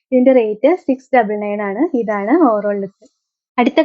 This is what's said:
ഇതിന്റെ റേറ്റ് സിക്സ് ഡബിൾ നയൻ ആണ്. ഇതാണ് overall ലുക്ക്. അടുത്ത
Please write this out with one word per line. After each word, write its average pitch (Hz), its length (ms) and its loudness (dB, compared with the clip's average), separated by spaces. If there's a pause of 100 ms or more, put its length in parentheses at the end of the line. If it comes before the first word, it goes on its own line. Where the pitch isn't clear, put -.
(120)
ഇതിന്റെ 254 300 4
റേറ്റ് 220 360 0 (100)
സിക്സ് 262 300 -6
ഡബിൾ 214 200 0 (100)
നയൻ 208 140 -6 (100)
ആണ്. 214 120 -2 (200)
ഇതാണ് 208 320 -2 (160)
overall 208 340 -2
ലുക്ക്. 196 200 -20 (560)
അടുത്ത 247 240 2